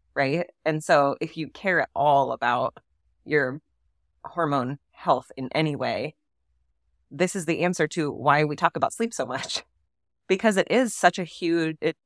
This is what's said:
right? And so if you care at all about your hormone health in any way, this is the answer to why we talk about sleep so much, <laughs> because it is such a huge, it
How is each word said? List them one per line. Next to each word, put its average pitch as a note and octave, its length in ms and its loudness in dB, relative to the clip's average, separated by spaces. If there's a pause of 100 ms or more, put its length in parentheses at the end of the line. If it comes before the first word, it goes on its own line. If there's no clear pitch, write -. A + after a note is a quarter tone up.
(160)
right? C#3+ 340 -2 (160)
And D#3 180 -2
so C#3+ 380 4
if E3 160 -8
you D#3 100 -6
care F#3 320 -2
at C3 160 -2
all C#3 380 4
about B2 440 0 (460)
your C#3 380 0 (640)
hormone C#3+ 540 -2 (120)
health C3+ 460 -2
in C3 160 -6
any D3+ 240 0
way, A#2+ 380 -4 (960)
this F3+ 280 -2
is E3+ 80 -6
the D#3 160 -2
answer F3 280 0
to D3+ 220 -2
why D3 320 2
we D3 140 -2
talk D#3+ 180 0
about C3 160 0
sleep A#3 220 -4
so C3 120 -4
much, - 380 -6 (320)
<laughs> - 320 -20
because F#3+ 300 2
it F#3+ 120 2
is A#3 240 2
such - 260 2
a F#3 40 -4
huge, E3 560 -2
it D#3+ 160 -2 (100)